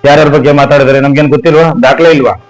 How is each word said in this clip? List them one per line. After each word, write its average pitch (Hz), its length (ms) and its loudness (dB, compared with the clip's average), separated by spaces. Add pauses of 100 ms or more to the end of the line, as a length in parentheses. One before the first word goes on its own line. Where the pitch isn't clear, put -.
ಯಾರ್ಯಾರ 147 240 2
ಬಗ್ಗೆ 143 240 0
ಮಾತಾಡಿದ್ರೆ 139 480 0
ನಮ್ಗೇನ್ 139 300 -2
ಗೊತ್ತಿಲ್ವಾ? 151 320 0 (200)
ದಾಖಲೆ 156 280 2
ಇಲ್ವಾ? 131 220 0 (160)